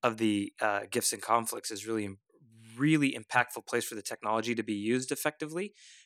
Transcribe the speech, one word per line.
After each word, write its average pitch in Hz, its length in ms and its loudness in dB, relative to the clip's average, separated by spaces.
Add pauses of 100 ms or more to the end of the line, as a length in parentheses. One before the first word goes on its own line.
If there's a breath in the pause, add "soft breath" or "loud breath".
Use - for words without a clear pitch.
of 110 140 2
the, 104 420 2
uh, 104 280 0
gifts - 240 0
and 104 100 -6
conflicts 113 500 0
is 101 140 -10
really 110 180 -2
im-, 98 140 -8 (580)
really 143 360 4
impactful 120 540 0
place 120 180 0
for 120 120 -8
the 104 60 -8
technology 110 520 -2
to 113 80 -2
be 107 120 -2
used 117 360 0
effectively, 156 600 -4 (340 soft breath)